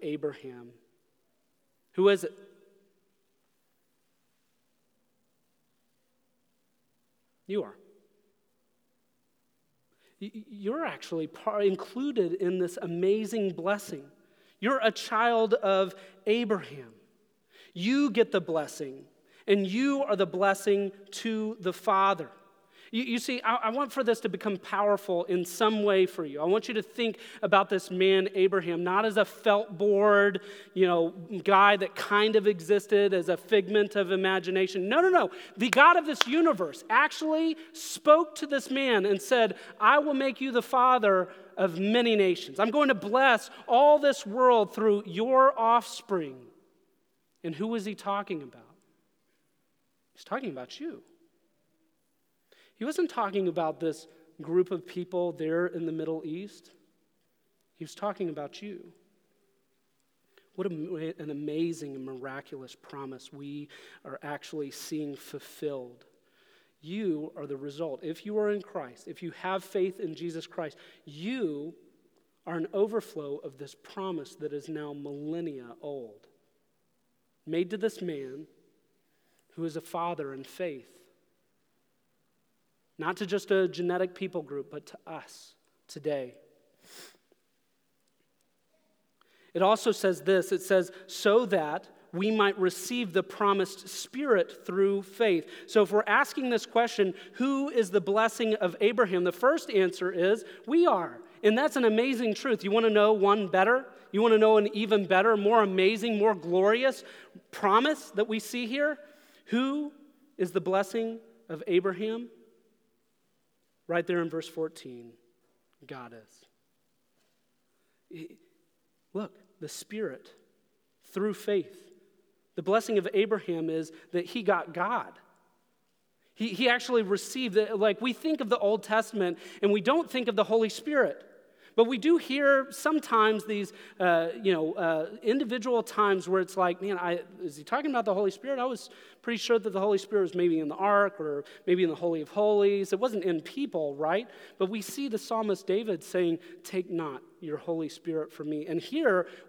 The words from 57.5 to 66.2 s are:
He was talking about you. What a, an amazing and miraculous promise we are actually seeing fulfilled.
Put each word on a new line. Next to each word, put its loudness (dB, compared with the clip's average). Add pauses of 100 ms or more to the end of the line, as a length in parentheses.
He -14
was -16
talking -6
about -10
you. -14 (1700)
What -4
a, -8
an -12
amazing -6
and -12
miraculous -14
promise -16
we -14 (340)
are -14
actually -10
seeing -8
fulfilled. -12 (800)